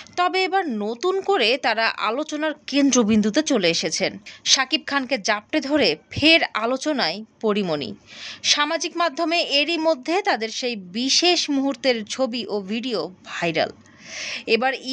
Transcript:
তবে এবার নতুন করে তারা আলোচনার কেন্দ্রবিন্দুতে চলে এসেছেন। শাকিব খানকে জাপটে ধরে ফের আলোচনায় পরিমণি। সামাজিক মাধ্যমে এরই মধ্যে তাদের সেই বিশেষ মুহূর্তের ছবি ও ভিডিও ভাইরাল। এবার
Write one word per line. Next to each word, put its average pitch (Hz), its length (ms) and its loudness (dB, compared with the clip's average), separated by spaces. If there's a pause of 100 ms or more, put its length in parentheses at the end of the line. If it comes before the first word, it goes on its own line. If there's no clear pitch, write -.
(160)
তবে 359 280 0
এবার 370 200 0 (140)
নতুন 233 440 -2
করে 359 360 2
তারা 226 280 0 (220)
আলোচনার 302 460 -2 (140)
কেন্দ্রবিন্দুতে 226 760 4
চলে 220 260 2
এসেছেন। 165 420 -2 (340)
শাকিব 269 440 2
খানকে 277 260 -2 (120)
জাপটে 214 340 0
ধরে 269 280 4 (220)
ফের 320 300 6 (220)
আলোচনায় 247 540 0 (240)
পরিমণি। 190 480 0 (640)
সামাজিক 320 480 0
মাধ্যমে 330 360 0 (220)
এরই 311 180 0
মধ্যে 320 440 0
তাদের 226 380 -2
সেই 240 160 -4 (240)
বিশেষ 320 400 2 (100)
মুহূর্তের 269 480 0 (160)
ছবি 247 280 -2 (120)
ও - 20 -4 (160)
ভিডিও 233 280 -4 (300)
ভাইরাল। 165 420 -2 (760)
এবার 226 260 2 (200)